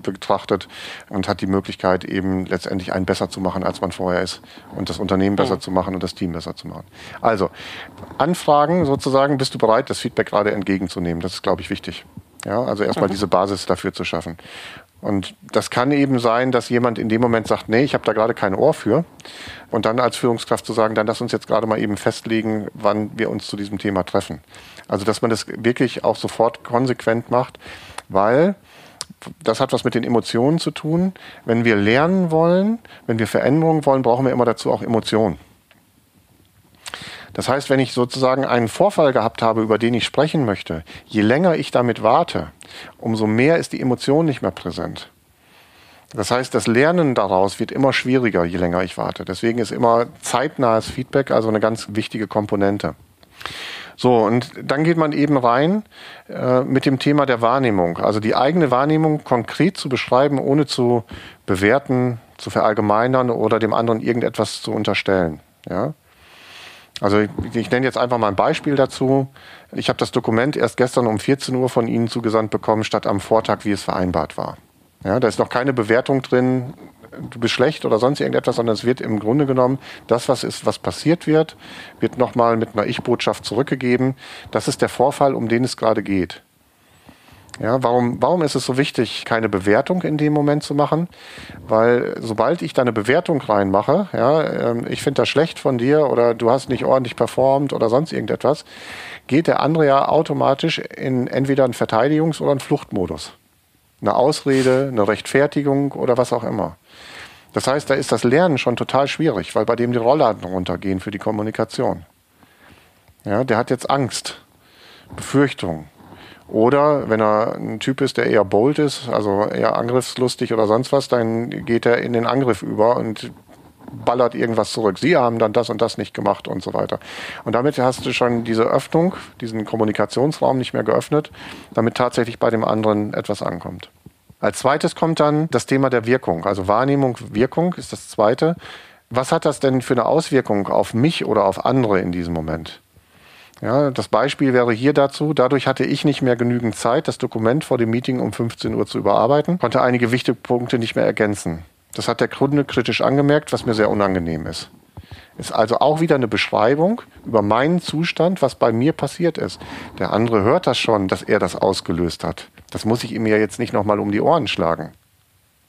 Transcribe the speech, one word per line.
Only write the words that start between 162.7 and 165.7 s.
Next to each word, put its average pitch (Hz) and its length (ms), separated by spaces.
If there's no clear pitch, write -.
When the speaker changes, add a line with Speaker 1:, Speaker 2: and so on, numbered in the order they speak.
Speaker 1:
Das - 140
muss 113 200
ich 113 80
ihm 113 120
ja 107 140
jetzt 107 200
nicht 117 140
noch 107 120
mal 104 160
um 104 120
die 107 80
Ohren 135 280
schlagen. 82 440